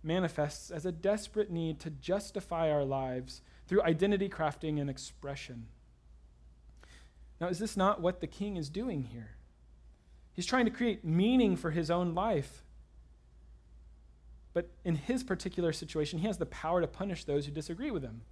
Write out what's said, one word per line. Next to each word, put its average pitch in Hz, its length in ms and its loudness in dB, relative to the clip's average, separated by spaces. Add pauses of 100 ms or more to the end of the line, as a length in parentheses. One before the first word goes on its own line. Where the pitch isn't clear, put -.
manifests 156 680 -2
as 165 140 -6
a 180 60 -2
desperate 208 580 -2
need 165 300 -2
to 165 100 -10
justify 170 800 -2
our 147 140 4
lives 131 580 -4 (260)
through 190 160 6
identity 190 440 4
crafting 151 540 -2
and 143 80 0
expression." 131 800 -10 (1700)
Now, 170 80 -2
is 180 120 -2
this 214 180 -2
not 190 240 4
what 180 180 2
the 156 80 -4
king 202 300 -6
is 147 120 -4
doing 180 340 -2
here? 110 340 -12 (960)
He's 175 120 -4
trying 254 200 4
to 220 60 4
create 233 340 0
meaning 196 500 6
for 170 160 -2
his 156 180 0
own 175 240 2
life. 180 520 -2 (1900)
But 175 180 -2 (140)
in 170 120 2
his 247 280 0
particular 175 480 0
situation, 156 480 -2
he 190 80 0
has 196 100 -2
the 170 100 0
power 175 340 0
to 160 60 2
punish 190 360 -6
those 143 220 0
who 147 60 -8
disagree 170 400 -6
with 160 120 -2
him. 113 280 -10